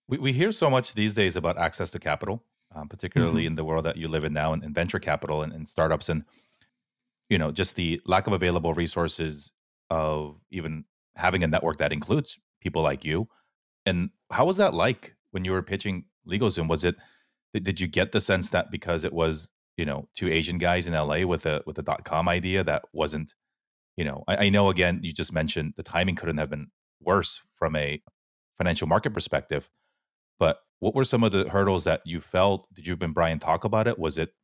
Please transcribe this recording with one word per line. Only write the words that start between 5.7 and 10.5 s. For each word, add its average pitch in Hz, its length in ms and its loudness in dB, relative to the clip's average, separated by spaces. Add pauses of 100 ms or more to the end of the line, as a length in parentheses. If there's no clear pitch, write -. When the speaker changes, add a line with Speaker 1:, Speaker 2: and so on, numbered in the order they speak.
Speaker 1:
and, 78 140 -2 (1080)
you 104 80 4
know, 78 140 2
just 87 240 -2
the 85 300 0
lack 92 220 2
of 107 60 2
available 85 400 2
resources 80 800 -4 (380)
of 78 460 -2 (160)